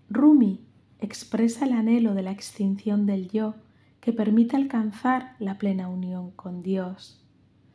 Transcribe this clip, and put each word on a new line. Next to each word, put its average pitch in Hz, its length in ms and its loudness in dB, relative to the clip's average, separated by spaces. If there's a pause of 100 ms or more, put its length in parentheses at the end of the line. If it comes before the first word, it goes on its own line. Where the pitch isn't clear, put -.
Rumi 233 520 6 (380)
expresa 226 640 -2
el 254 80 0
anhelo 226 400 2
de 196 80 -2
la 185 100 -6
extinción 202 760 -2
del 190 240 -2
yo 214 260 -2 (440)
que 233 140 -2
permite 226 420 2
alcanzar 254 840 -2
la 196 180 -6
plena 190 300 -2
unión 180 440 -8
con 180 320 -12
Dios. 190 600 -6 (520)